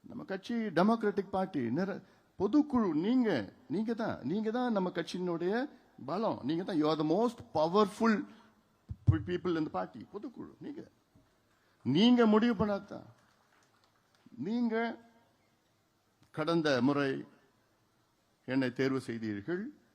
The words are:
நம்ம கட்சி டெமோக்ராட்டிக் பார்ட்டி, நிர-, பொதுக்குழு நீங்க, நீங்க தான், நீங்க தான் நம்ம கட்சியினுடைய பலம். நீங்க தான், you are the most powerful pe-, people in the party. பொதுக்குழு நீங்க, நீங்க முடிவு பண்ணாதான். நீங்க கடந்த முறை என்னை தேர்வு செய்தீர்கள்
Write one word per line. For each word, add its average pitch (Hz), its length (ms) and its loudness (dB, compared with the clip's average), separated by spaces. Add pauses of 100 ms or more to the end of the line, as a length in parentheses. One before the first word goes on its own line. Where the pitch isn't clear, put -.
நம்ம - 200 -14
கட்சி - 300 -8
டெமோக்ராட்டிக் 208 800 0
பார்ட்டி, 190 340 -2
நிர-, 185 300 -2 (380)
பொதுக்குழு 233 560 2
நீங்க, 220 340 2 (380)
நீங்க 214 280 -2
தான், 175 280 -4
நீங்க 214 280 -2
தான் 247 220 -2
நம்ம 190 180 0
கட்சியினுடைய 175 640 -4 (520)
பலம். 170 360 -2
நீங்க 165 220 -2
தான், 180 160 -2
you 151 80 4
are 156 100 2
the 156 100 0
most 226 300 0 (160)
powerful 196 600 2 (920)
pe-, 160 220 2
people 175 300 -2
in 156 100 -2
the - 120 -10
party. 175 240 -8 (100)
பொதுக்குழு 208 460 -14
நீங்க, 269 240 -12 (1000)
நீங்க 226 420 6
முடிவு 214 280 6
பண்ணாதான். 202 540 -4 (1300)
நீங்க 220 380 -2 (1600)
கடந்த 156 340 0 (120)
முறை 139 300 2 (1400)
என்னை 131 240 0
தேர்வு 131 280 -2
செய்தீர்கள் 117 600 -6 (320)